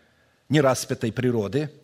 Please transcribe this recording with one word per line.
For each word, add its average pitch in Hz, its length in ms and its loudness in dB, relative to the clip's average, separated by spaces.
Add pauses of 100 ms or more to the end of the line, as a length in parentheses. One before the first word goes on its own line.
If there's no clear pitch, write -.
(480)
нераспятой 127 640 2
природы, 123 580 -2 (140)